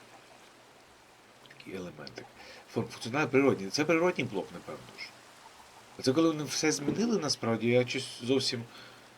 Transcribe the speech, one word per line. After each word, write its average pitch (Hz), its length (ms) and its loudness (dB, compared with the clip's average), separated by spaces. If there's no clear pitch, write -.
такий - 280 -14
елементик. 170 480 -14
Фун-, 117 120 -2
функціонал 139 400 -4
природній. 131 440 4
Це 147 140 0
природній 170 400 2
блок, 95 280 -4
напевно 82 280 -12
ж. - 100 -14
А 127 40 -12
це - 100 2
коли 165 160 4
вони 151 160 -2
все 147 280 0
змінили, 175 460 0
насправді, 117 500 0
я 123 180 6
щось - 360 -6
зовсім 123 420 0